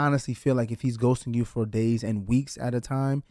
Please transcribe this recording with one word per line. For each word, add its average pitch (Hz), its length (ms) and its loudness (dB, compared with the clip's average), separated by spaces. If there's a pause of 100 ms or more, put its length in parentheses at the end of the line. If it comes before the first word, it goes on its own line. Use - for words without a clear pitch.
honestly 139 300 0
feel 139 180 0
like 120 180 0
if 117 100 -8
he's 120 180 -2
ghosting 123 340 0
you 120 120 2
for 113 200 -4
days 113 380 2
and 104 240 -2
weeks 131 340 0
at 120 140 -2
a 120 40 0
time, 135 520 -2